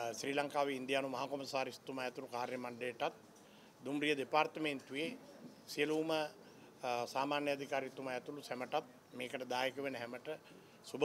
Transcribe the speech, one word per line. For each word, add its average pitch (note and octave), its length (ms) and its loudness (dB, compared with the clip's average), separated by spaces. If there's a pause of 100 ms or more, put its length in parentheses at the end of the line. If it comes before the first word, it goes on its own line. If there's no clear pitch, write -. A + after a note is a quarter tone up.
(140)
ශ්‍රී C#3 220 -2
ලංකාවේ C#3+ 400 2
ඉන්දියානු C3+ 340 2
මහා C3 180 0
කොමසාරිස්තුමා C3 800 -2
ඇතුළු B2+ 220 -4
කාර්ය A#2+ 300 -2
මණ්ඩලයටත්, B2 560 -2 (680)
දුම්රිය D3 360 4
දෙපාර්තමේන්තුවේ D3+ 920 2 (560)
සියලුම, D#3 460 4
අ, D#3 160 4 (800)
සාමාන්‍ය C#3+ 440 2
අධිකාරිතුමා C3+ 600 -2
ඇතුළු C#3+ 280 -4
සැමටත්, B2+ 440 -2 (280)
මේකට B2+ 360 -4
දායක B2+ 280 2
වෙන C#3 180 -2
හැමට A#2+ 320 -6 (560)
සුබ - 220 0